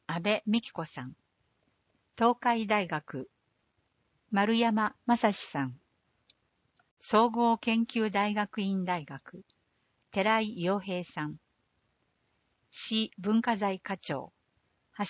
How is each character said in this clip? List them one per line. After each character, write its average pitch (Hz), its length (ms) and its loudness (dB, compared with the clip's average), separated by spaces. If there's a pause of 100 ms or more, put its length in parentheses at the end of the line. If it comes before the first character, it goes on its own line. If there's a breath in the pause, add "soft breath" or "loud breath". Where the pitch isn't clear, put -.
安 170 140 -4
倍 202 260 2
美 220 140 2
希 - 120 -8
子 - 120 -8
さ 135 200 -8
ん。 131 120 -12 (1000)
東 233 220 6
海 233 260 2
大 202 220 2
学、 147 400 -6 (1000)
丸 208 260 2
山 220 480 2
正 233 280 4
史 - 140 -8
さ 143 180 -4
ん。 131 140 -6 (1200)
総 220 300 4
合 233 300 2
研 226 260 0
究 220 260 -2
大 202 220 0
学 208 300 -4
院 190 240 -2
大 175 180 -2
学、 - 400 -16 (680)
寺 220 280 2
井 214 220 -4
洋 190 180 2
平 185 240 -6
さ 151 220 -6
ん。 151 100 -8 (1300)
市 - 480 -2
文 214 240 2
化 226 160 0
財 190 220 -2
課 - 180 -8
長、 - 340 -6 (760)